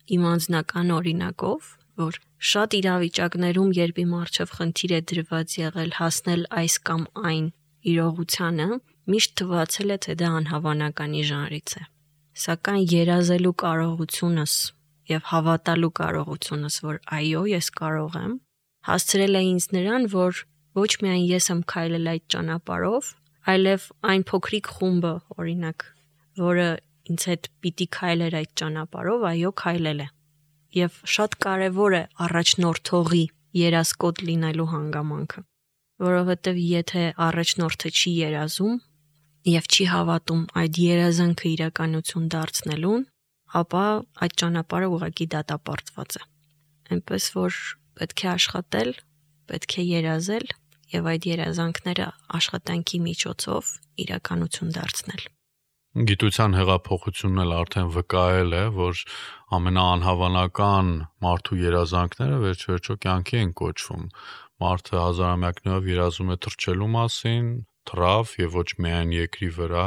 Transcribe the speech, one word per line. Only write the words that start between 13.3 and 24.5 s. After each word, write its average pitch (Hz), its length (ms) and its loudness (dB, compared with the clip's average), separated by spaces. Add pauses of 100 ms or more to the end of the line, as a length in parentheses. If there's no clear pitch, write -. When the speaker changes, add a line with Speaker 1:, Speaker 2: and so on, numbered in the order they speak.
Speaker 1:
կարողությունս 165 1000 0 (540)
և 156 160 -2
հավատալու 165 680 2
կարողությունս, 151 840 -4
որ 151 200 -6 (100)
այո, 156 360 -2
ես 190 260 -2
կարող 156 480 -4
եմ, 180 160 -4 (500)
հասցրել 196 540 2
է 185 40 2
ինձ 185 260 2
նրան, 208 400 2
որ 180 340 2 (340)
ոչ 208 180 2
միայն 180 280 2
ես 175 240 2
եմ 175 160 0
քայլել 165 460 -2
այդ 165 160 -4
ճանապարհով, 175 800 -2 (380)
այլև 190 420 2 (160)
այն 190 220 2
փոքրիկ 202 440 -2